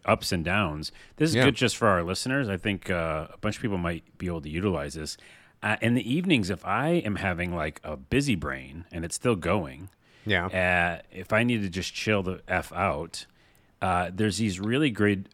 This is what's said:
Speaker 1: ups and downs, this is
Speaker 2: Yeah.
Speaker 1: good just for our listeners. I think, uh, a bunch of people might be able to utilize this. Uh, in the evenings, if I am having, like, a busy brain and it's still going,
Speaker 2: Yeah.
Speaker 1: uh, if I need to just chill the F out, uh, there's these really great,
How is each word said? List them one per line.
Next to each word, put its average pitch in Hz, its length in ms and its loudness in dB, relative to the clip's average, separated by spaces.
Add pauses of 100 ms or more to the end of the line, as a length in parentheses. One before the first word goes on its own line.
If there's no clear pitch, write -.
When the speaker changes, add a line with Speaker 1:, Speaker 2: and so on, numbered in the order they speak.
Speaker 1:
ups - 260 2
and 87 140 0
downs, 82 480 0 (240)
this 156 140 2
is - 40 2
Speaker 2:
Yeah. 127 80 6
Speaker 1:
good 139 120 6
just 120 200 2
for 117 140 4
our 90 140 4
listeners. 123 440 -2
I 98 80 0
think, 95 340 -2
uh, 80 440 -2
a - 60 -20
bunch 107 180 -2
of - 40 -10
people 101 160 -2
might 85 260 -2 (140)
be 92 100 -6
able 85 140 -4
to 73 80 -10
utilize 78 440 -2
this. 78 240 -10 (440)
Uh, 104 200 2
in 117 140 4
the 123 140 0
evenings, 143 400 2
if 92 160 -4
I 113 240 0 (140)
am 104 140 -2
having, 90 360 -2
like, 78 300 -4
a 78 140 -8
busy 120 380 0
brain 71 580 -8
and 82 100 -6
it's 85 120 -6
still 123 200 2
going, 82 540 -2 (360)
Speaker 2:
Yeah. 92 200 0
Speaker 1:
uh, 90 560 2 (100)
if 95 220 -6
I 110 100 4
need 120 200 2
to 95 60 -2
just 87 240 -4
chill 104 300 0
the 90 240 -4
F 90 240 0
out, 85 540 -2 (560)
uh, 90 320 2
there's 101 240 0
these 98 220 0
really 127 320 2
great, 101 420 2